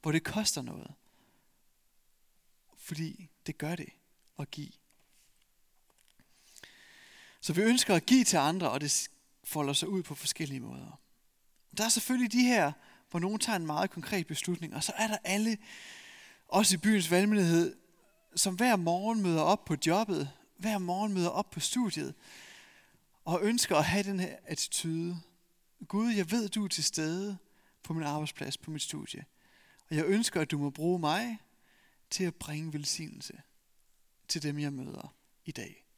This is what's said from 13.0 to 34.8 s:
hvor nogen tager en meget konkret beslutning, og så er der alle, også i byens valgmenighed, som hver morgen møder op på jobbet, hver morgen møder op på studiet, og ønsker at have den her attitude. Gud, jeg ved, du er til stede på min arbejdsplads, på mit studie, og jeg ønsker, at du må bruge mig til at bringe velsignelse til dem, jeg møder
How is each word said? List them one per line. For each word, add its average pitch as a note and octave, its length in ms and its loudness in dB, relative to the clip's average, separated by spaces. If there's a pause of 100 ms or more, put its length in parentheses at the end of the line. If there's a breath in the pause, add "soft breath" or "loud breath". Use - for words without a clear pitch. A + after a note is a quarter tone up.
hvor E3+ 80 -2
nogen G3+ 220 -2
tager A3 160 0
en E3 100 -2
meget D#3 240 0
konkret E3+ 360 -4
beslutning, E3 480 -6
og E3 100 -4
så - 120 -4
er A3 100 2
der G#3+ 180 -2
alle, G#3+ 340 0 (920 loud breath)
også F#3+ 260 4
i F3 40 -2
byens G3 320 4
valgmenighed, F3+ 640 4 (600)
som F#3+ 180 2
hver A3+ 220 4
morgen F#3+ 460 0
møder E3 200 4
op F#3 220 4
på D#3 120 -2 (100)
jobbet, E3 440 2 (260)
hver G#3 220 -2
morgen F#3+ 360 -2
møder F3 140 2
op F#3+ 220 -2
på D#3+ 100 -8
studiet, - 540 -2 (1080 loud breath)
og E3 180 0
ønsker G#3+ 340 2
at D3 80 6
have F#3 180 2
den F#3+ 180 -2
her F#3 240 -4
attitude. E3 760 -4 (680)
Gud, A3+ 240 -2
jeg F#3 180 0
ved, A3 180 0
du G#3 160 -2
er F#3+ 40 -4
til D#3 160 -2
stede F3+ 540 -2 (440 soft breath)
på - 100 -8
min D#3+ 120 -2
arbejdsplads, D3 540 -6
på - 120 -14
mit D3+ 120 -8
studie, - 420 -10 (680 soft breath)
og D#3 60 -2
jeg D#3 80 2
ønsker, G3 360 2
at D3+ 100 -2
du D3 80 -2
må C#3+ 120 -2
bruge E3+ 280 0
mig G#3 400 -2 (720 soft breath)
til - 140 -2
at E3 100 -2
bringe D#3 380 -8
velsignelse - 720 -8 (840)
til D#3 140 -4
dem, D3 160 -2
jeg D3 140 -2
møder C#3 420 -10 (300)